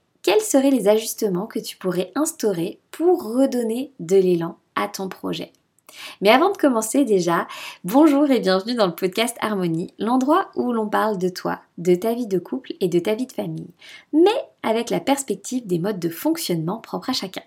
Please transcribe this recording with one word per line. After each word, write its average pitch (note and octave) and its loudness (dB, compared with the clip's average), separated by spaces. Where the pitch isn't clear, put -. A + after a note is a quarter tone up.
quels G4+ 4
seraient C#4 2
les A3+ 2
ajustements G#3+ 0
que - -8
tu - -10
pourrais F3+ -4
instaurer G#3 -4
pour E4 0
redonner B3 0
de F3 0
l'élan F3 2
à G3+ -2
ton G3 -10
projet. F3 -10
Mais G3 4
avant E4 6
de - -6
commencer C4 2
déjà, F#3 0
bonjour C#4 4
et A#3+ 4
bienvenue F#3+ 0
dans A3 2
le E3 -2
podcast A3 -2
Harmonie, F3+ -2
l'endroit C4 2
où A#3+ -2
l'on A3 -2
parle G#3 0
de F#3 -2
toi, F3 -6
de F3 4
ta A3+ -2
vie A#3+ -6
de F#3+ -2
couple - -8
et F#3+ 0
de F3 2
ta G#3+ -2
vie B3 -6
de - -20
famille, E3 -8
mais E4 6
avec A#3 -2
la G3 0
perspective B3 -4
des F3 0
modes G3 -4
de E3+ -4
fonctionnement F#3+ -4
propres F#3+ -8
à - -2
chacun. - -8